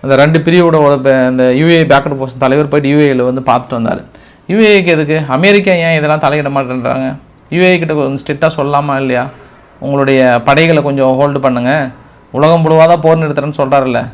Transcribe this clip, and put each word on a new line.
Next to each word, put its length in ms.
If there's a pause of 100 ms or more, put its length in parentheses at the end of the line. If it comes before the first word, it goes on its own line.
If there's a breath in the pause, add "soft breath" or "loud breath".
அந்த 140
ரெண்டு 220
பிரிவோட 440
ஒரு 180
ப-, 260
அந்த 280
யூ 120
ஏ 180
இ 20
பேக்டு 320
ஃபோர்ஸ் 200
தலைவர் 300
போயிட்டு 200
யூ 100
ஏ 80
இல 160
வந்து 180
பார்த்துட்டு 380
வந்தாரு. 240 (440 loud breath)
யூ 120
ஏ 180
இக்கு 160
எதுக்கு? 360
அமெரிக்கா 440
ஏன் 240
இதெல்லாம் 240
தலையிட 280
மாட்டேன்றாங்க? 680 (340)
யூ 120
ஏ 120
இ 40
கிட்ட 160
கொஞ்சம் 220
ஸ்ட்ரிக்டா 400
சொல்லலாமா 400
இல்லையா? 300 (520 loud breath)
உங்களுடைய 680
படைகளை 380
கொஞ்சம் 380
ஹோல்டு 180
பண்ணுங்க, 520 (400 loud breath)
உலகம் 340
முழுவதா 360
போர் 180
நிறுத்துறேன்னு 400
சொல்றாருல்ல 560